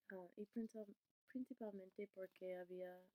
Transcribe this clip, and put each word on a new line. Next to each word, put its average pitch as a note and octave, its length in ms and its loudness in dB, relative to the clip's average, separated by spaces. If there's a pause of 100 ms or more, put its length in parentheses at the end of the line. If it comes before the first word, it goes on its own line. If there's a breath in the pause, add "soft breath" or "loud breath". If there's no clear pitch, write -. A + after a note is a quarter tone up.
(120)
ah, F#3 240 -4
y G#3 100 0
princip-, A3 520 0 (300)
principalmente G#3 880 0
porque F#3 420 0
había F3+ 380 0 (220)